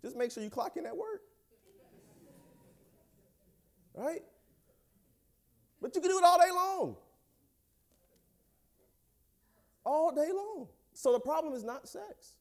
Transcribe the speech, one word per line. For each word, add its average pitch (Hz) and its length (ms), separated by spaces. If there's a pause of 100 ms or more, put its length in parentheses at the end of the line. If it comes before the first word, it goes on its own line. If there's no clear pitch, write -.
Just - 140
make 240 160
sure 220 120
you 214 60
clock - 280
in 330 80
at 226 100
work. 427 260 (2750)
Right? 302 300 (1600)
But - 140
you 359 60
can 359 80
do 381 80
it 359 60
all 349 140
day 349 140
long. 359 460 (2750)
All 302 280
day 294 200
long. 392 380 (240)
So - 180
the 240 80
problem 302 340
is 240 100
not 247 240
sex. - 540